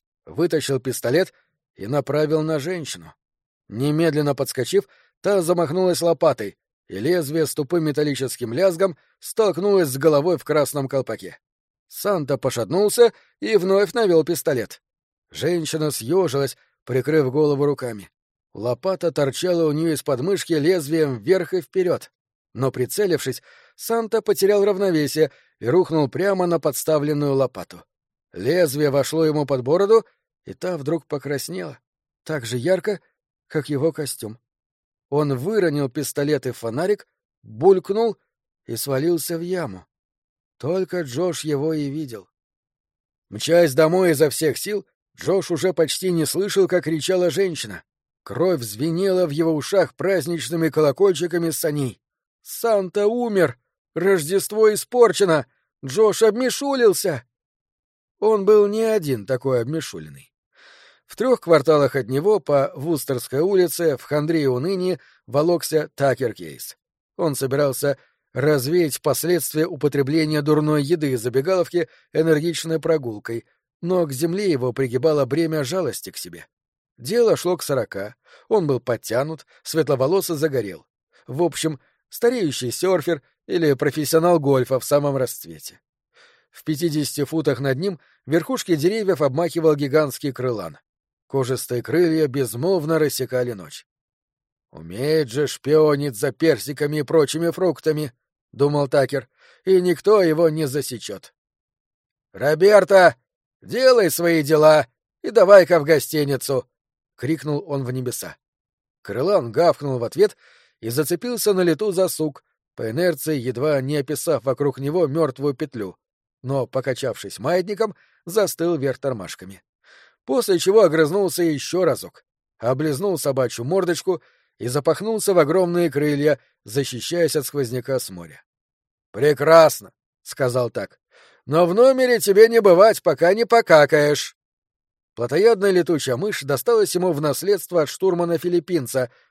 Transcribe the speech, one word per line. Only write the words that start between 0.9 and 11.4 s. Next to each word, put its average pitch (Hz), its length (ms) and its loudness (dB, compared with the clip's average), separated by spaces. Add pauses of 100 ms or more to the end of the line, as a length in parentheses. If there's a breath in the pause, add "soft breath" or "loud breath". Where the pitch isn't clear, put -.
и 98 120 -14
направил 147 540 -2
на 156 180 -4
женщину. 147 540 -10 (560)
Немедленно 147 640 0
подскочив, 143 520 -2 (340 soft breath)
та 196 200 0
замахнулась 175 600 0
лопатой, 151 560 0 (300)
и 95 120 -10
лезвие 156 460 -2
с - 80 -6
тупым 156 320 -2
металлическим 135 680 -4
лязгом 175 460 0 (220)
столкнулось 196 680 0
с 127 80 -4
головой 151 400 2
в - 60 -16
красном 147 440 -2
колпаке. 110 520 -8 (480)